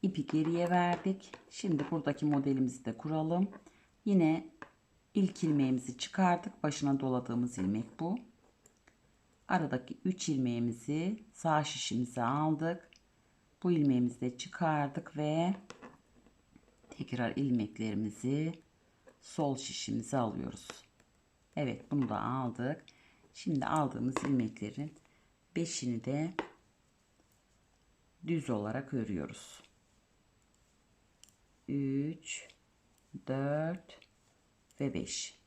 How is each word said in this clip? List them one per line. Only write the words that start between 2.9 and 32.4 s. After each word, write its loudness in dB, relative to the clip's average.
kuralım. 0
Yine 6
ilk 2
ilmeğimizi 2
çıkardık. 2
Başına 2
doladığımız 0
ilmek -2
bu. -2
Aradaki 0
üç -2
ilmeğimizi 0
sağ 2
şişimize -2
aldık. 0
Bu 4
ilmeğimizi 4
de -4
çıkardık -2
ve 2
tekrar -4
ilmeklerimizi 0
sol -2
şişimize -4
alıyoruz. -4
Evet, -4
bunu 2
da -2
aldık. -4
Şimdi -2
aldığımız 0
ilmeklerin -2
beşini -2
de -2
düz 0
olarak -2
örüyoruz. -6
Üç, -2